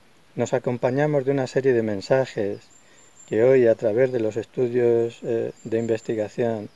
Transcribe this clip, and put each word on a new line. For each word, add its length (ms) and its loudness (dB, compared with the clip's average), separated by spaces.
nos 180 -4
acompañamos 720 0
de 60 0
una 160 -2
serie 260 0
de 100 2
mensajes 800 -2
que 160 0
hoy 240 6
a 100 4
través 360 0
de 80 -2
los 160 -4
estudios, 840 0
eh, 300 -4
de 140 -2
investigación 960 -4